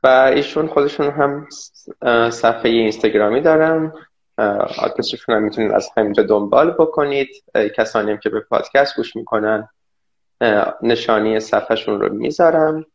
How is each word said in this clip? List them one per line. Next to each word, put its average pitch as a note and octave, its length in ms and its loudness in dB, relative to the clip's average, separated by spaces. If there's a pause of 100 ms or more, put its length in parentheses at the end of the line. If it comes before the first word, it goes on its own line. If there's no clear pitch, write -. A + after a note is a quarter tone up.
و C#3+ 60 2
ایشون C3+ 580 2
خودشون C#3+ 440 -2
هم، C#3+ 380 -2 (540)
اه، A#2 280 2
صفحهٔ A#2 400 0
اینستاگرامی G#2+ 720 2
دارن. D#3+ 520 2 (460)
اه، G#2 460 -2
آدرسشون - 500 -4
هم G#2+ 80 0
می‌تونید G#2+ 300 -2
از G2+ 240 0
همینجا G#2+ 260 0
دنبال G#2+ 480 2
بکنید. D3 580 0 (260)
اه، G#2+ 140 2
کسانی A2 420 -2
هم G#2 80 -4
که G#2+ 120 -4
به G#2+ 100 -4
پادکست - 560 0
گوش A#2 200 -6
می‌کنن، G#2+ 520 -4 (720)
اه، G#2+ 420 0
نشانی A2 580 0
صفحه‌شون G#2+ 600 -2
رو G2+ 140 -2
می‌ذارم. D#3 800 0